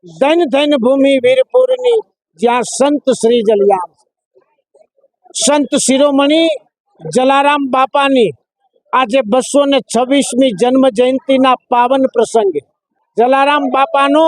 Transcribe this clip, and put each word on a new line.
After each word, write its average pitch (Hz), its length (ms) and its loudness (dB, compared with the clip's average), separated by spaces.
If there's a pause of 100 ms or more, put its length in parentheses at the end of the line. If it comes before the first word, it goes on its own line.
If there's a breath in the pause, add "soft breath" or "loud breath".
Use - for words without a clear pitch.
ધન 269 400 -2
ધન 294 320 -2
ભૂમિ 269 420 0
વીરપુરની, 494 800 0 (400)
જ્યાં 233 220 0
સંત 277 480 -2
શ્રી 233 320 0
જલિયામ 196 500 0
છે. - 140 -20 (1300)
સંત 285 420 -2
શિરોમણી 285 720 2 (520)
જલારામ 277 720 0
બાપાની 262 600 0 (600)
આજે 254 280 0
બસો 254 440 0
ને 277 160 0
છવ્વીસમી 254 680 -2
જન્મ 247 380 0
જયંતિના 254 680 0 (140)
પાવન 247 380 0
પ્રસંગે 214 560 -2 (540)
જલારામ 277 540 2
બાપાનો 277 580 0